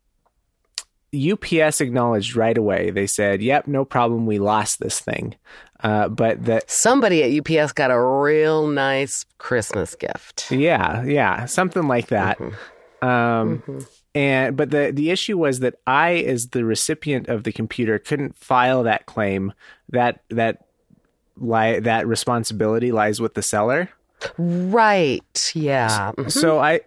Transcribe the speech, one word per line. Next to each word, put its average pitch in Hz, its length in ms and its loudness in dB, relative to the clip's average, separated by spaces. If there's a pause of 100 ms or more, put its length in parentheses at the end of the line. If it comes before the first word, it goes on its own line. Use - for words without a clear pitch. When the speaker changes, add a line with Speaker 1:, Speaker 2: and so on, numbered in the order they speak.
(1120)
Speaker 1:
U 147 240 0
P 165 240 -2
S 151 200 2
acknowledged 120 560 0
right 113 200 2
away. 92 340 0
They 98 160 0
said, 101 360 0
"Yep, 135 240 0
no 135 180 -2
problem. 117 420 0
We 104 120 0
lost 104 420 0
this - 200 -6
thing." - 340 -8 (480)
Uh, 107 260 2
but 113 360 -2
the 113 220 0
Speaker 2:
Somebody 220 560 2
at 123 80 2
U 147 120 0
P 160 160 0
S 147 140 0
got 135 180 0
a 123 100 4
real 151 680 2
nice 135 580 -2 (140)
Christmas 107 560 -4
gift. - 580 -10
Speaker 1:
Yeah, 127 520 2
yeah, 127 420 0
something 180 420 -2
like 120 200 0
that. 98 300 0
Speaker 2:
Mm-hmm. - 680 -10
Speaker 1:
Um, 117 600 0
Speaker 2:
Mm-hmm. 135 120 -10 (360)
Speaker 1:
and, 135 440 0
but 143 120 0
the, 147 220 2
the 147 180 -2
issue 190 280 -2
was 139 220 0
that 123 160 -2 (100)
I, 160 300 2
as 123 320 -2
the 120 180 -2
recipient 135 600 -2
of 110 160 -4
the 110 80 -4
computer, 113 460 -2
couldn't 139 380 -6
file 127 460 2
that 110 240 0
claim. 98 480 -2 (340)
That, 120 400 0
that 113 380 -2 (720)
li-, 113 420 0
that 113 260 0
responsibility 113 840 0
lies 107 280 0
with 113 120 -2
the 104 100 -4
seller. 123 460 0 (500)
Speaker 2:
Right. 180 1160 0
Yeah. 139 320 0
Speaker 1:
S-, 107 300 -2
Speaker 2:
Mm-hmm. 135 140 -6
Speaker 1:
so 160 280 2
I, 151 280 2